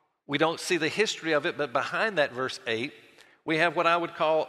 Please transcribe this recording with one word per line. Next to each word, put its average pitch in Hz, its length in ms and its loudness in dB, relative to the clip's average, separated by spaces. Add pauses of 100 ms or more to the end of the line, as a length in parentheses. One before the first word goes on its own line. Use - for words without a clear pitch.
(260)
we 143 120 -2
don't 160 220 2
see 180 180 0
the 156 100 0
history 170 440 -2
of 147 140 2
it, 170 120 -2
but 143 140 -4
behind 170 460 -2
that 131 140 2
verse 127 340 -4
eight, 117 260 -2 (520)
we 156 140 0
have 165 180 2
what 165 100 2
I 170 100 6
would 170 180 -4
call 156 340 2